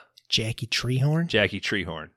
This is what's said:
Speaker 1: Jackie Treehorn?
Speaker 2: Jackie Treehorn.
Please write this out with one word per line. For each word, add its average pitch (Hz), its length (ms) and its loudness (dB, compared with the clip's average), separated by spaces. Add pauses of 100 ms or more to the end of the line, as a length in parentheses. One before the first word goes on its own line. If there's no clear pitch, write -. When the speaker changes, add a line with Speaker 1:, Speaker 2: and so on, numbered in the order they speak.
(300)
Speaker 1:
Jackie 110 360 -2
Treehorn? 139 600 0
Speaker 2:
Jackie 101 340 2
Treehorn. 82 560 -4